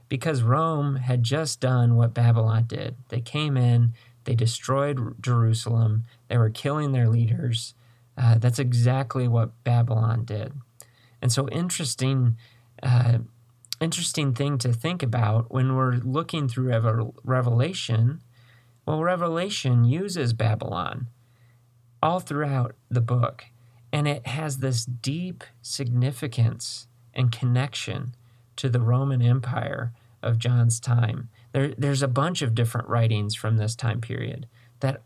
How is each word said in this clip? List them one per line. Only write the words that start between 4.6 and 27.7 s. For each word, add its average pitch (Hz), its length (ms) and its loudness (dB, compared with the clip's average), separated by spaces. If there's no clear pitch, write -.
R-, 113 220 -6
Jerusalem, 113 840 2
they - 80 -2
were 110 140 4
killing 143 420 -2
their 120 160 2
leaders. 117 640 0
Uh, 117 200 4
that's 120 200 0
exactly 127 680 0
what 117 360 0
Babylon 117 600 0
did. 107 280 -8
And 123 100 0
so 135 180 -2
interesting, 135 880 0
uh, 117 360 4
interesting 160 520 -2
thing 139 260 -2
to 123 140 0
think 165 300 -4
about 113 500 0
when 131 220 0
we're 127 220 2
looking 139 520 -2
through 127 200 -2
Revel-, 117 460 0
Revelation. 123 1000 0
Well, 156 160 -2
Revelation 170 800 2
uses 160 480 0
Babylon 110 760 -4
all 170 180 2
throughout 143 540 -2
the 120 120 2
book, - 420 -2
and 147 160 0
it 143 180 -4
has 143 320 -6
this 131 260 -2
deep 160 600 -6
significance 123 1300 -2
and 123 200 0
connection 123 840 -4